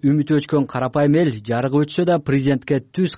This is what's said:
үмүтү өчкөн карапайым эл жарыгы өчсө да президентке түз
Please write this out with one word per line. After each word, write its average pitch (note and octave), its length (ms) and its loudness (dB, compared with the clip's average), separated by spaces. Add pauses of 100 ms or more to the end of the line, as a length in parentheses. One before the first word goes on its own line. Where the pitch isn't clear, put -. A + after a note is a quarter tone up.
үмүтү D3 380 2
өчкөн C#3 260 0
карапайым C#3+ 540 0
эл D#3+ 100 2
жарыгы A#2+ 540 -2
өчсө E3+ 220 -2
да E3+ 120 2
президентке C3+ 600 0
түз - 380 -4